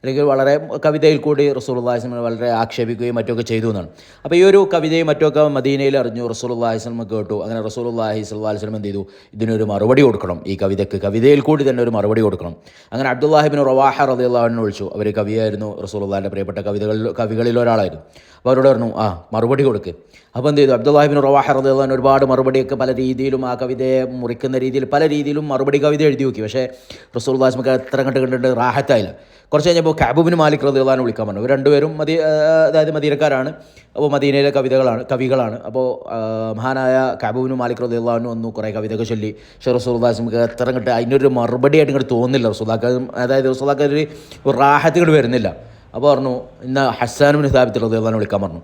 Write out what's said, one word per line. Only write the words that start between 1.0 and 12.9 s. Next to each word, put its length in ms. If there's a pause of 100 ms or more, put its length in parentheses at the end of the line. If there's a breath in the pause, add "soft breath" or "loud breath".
കൂടി 360
റസൂലുള്ളാഹി 460
സ്വല്ലല്ലാഹു 0
അലൈഹി 160
വസല്ലം 100
വളരെ 260
ആക്ഷേപിക്കുകയും 640
മറ്റൊക്കെ 280
ചെയ്തു 260
എന്നാണ്. 200 (360 loud breath)
അപ്പോൾ 120
ഈ 60
ഒരു 320
കവിതയും 320
മറ്റൊക്കെ 340
മദീനയിൽ 580
അറിഞ്ഞു, 300
റസൂലുള്ളാഹി 500
സ്വല്ലല്ലാഹു 360
അലൈഹി 0
വസല്ലം 40
കേട്ടു. 240
അങ്ങനെ 180
റസൂലുള്ളാഹി 600
സ്വല്ലല്ലാഹു 260
അലൈഹി 100
വസല്ലം 180
എന്ത് 120
ചെയ്തു? 180 (280 loud breath)
ഇതിനൊരു 300
മറുപടി 380
കൊടുക്കണം, 440
ഈ 160
കവിതയ്ക്ക് 400
കവിതയിൽ 380
കൂടി 300
തന്നെ 120
ഒരു 80
മറുപടി 300
കൊടുക്കണം. 360 (360 soft breath)